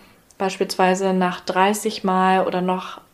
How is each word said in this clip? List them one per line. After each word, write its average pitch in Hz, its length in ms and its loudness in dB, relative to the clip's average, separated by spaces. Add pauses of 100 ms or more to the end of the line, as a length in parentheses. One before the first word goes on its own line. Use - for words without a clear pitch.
(380)
beispielsweise 190 760 0
nach 180 280 0
dreißig 202 640 0
Mal 185 420 2
oder 185 160 -2
noch, 185 380 -4 (140)